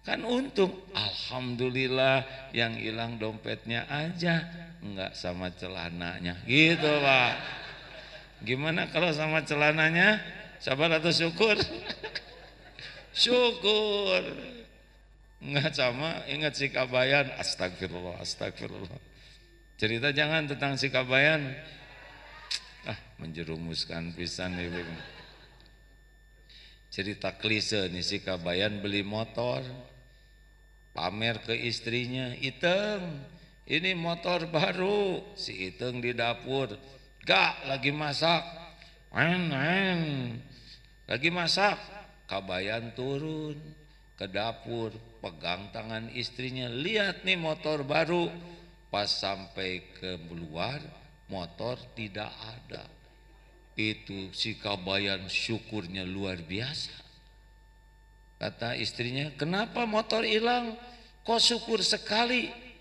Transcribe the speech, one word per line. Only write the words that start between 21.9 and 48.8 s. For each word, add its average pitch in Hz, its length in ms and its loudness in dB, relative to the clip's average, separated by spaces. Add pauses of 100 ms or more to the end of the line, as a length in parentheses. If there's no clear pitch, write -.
Ah, - 80 -4 (240)
menjerumuskan 82 960 -6
pisan, 87 400 -4
Ibu. 87 240 -4 (2000)
Cerita 98 480 -4
klise 104 560 2
nih, 87 160 -4
si 98 160 -2
kabayan 92 560 0
beli 101 240 0
motor, 117 640 -2 (1300)
pamer 110 480 0
ke 113 140 -2
istrinya, 120 840 -2
"Iteng, 175 880 0 (400)
ini 170 320 0
motor 170 480 0
baru." 185 720 2 (160)
Si 95 320 -6
Iteng 123 320 -4
di 120 160 0
dapur, 120 640 0 (480)
"Gak, - 400 4
lagi 135 240 0
masak." 151 560 2 (640)
"En, 170 400 4
en, 175 500 4 (1120)
lagi 156 240 2
masak." 185 400 2 (560)
Kabayan 98 640 -4
turun 147 640 -4 (560)
ke 98 160 -8
dapur, 113 640 -4 (240)
pegang 90 560 -6
tangan 113 400 -6
istrinya, 127 560 -6
"Lihat 185 560 0
nih 185 80 4
motor 156 480 0
baru." 160 480 2 (640)